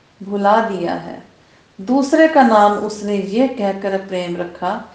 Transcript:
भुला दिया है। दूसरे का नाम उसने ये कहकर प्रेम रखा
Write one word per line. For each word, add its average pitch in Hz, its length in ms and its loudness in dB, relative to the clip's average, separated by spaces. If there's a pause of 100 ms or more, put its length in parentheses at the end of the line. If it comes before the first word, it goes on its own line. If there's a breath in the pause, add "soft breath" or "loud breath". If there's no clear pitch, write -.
(240)
भुला 202 380 2
दिया 180 320 -4
है। 165 300 -10 (580 soft breath)
दूसरे 277 460 4
का 302 160 4
नाम 208 280 6
उसने 202 460 -4
ये 202 300 0
कहकर 196 500 -4
प्रेम 180 400 -6
रखा 180 580 -6